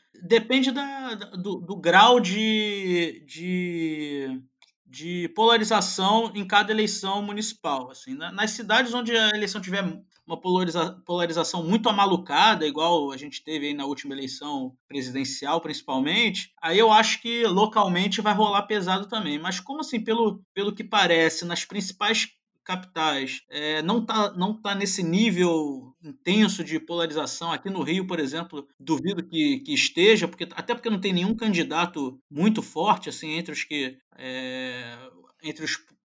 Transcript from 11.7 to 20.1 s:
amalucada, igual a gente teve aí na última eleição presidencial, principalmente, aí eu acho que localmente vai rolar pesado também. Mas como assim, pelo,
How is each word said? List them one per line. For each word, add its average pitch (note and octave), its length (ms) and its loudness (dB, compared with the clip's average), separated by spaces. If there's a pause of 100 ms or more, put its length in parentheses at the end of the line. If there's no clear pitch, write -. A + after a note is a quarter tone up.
amalucada, F#3+ 800 4
igual D3+ 440 2
a C3+ 60 -10
gente C#3+ 260 -14
teve D3+ 240 -4
aí D3 60 -4
na C#3+ 120 -6
última C#3 280 -6
eleição C3+ 640 -8 (120)
presidencial, C#3 720 -4
principalmente, D#3 920 -2 (100)
aí E3+ 180 0
eu A3+ 120 8
acho A3 300 4
que A#3 240 -2
localmente G3 760 2
vai G#3 120 2
rolar G3+ 300 2
pesado G3 440 -2
também. D#3 320 -4
Mas F#3 200 -6
como D4+ 220 -8
assim, A#3 220 -4
pelo, A3+ 400 0 (100)